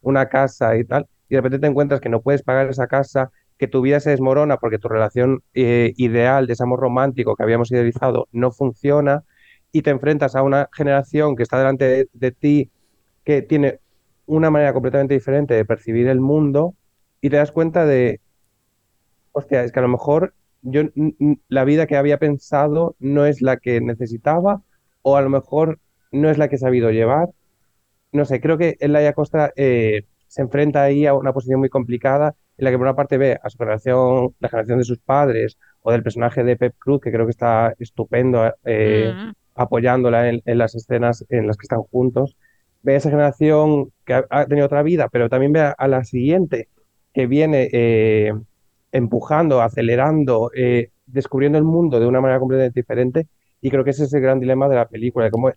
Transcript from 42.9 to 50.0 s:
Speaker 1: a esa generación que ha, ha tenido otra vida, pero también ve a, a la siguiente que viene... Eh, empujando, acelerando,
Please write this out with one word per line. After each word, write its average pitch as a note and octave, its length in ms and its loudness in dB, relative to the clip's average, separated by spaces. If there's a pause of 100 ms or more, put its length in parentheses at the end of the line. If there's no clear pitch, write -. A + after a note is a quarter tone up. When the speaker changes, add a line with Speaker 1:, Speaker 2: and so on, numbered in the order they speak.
Speaker 1:
a - 20 2
esa D3 120 -2
generación D3 800 2 (160)
que B2+ 100 -4
ha, C3 140 0
ha C#3+ 160 0
tenido C#3+ 200 0
otra C#3+ 180 0
vida, D3+ 280 0
pero A#2+ 180 0
también C3+ 240 0
ve D#3+ 80 2
a, C#3+ 100 0
a C3+ 160 -4
la C3+ 160 0
siguiente C3+ 640 -2 (460)
que B2+ 140 0
viene... C#3+ 440 2
Eh, A2 600 2 (580)
empujando, B2+ 720 0
acelerando, A#2+ 920 0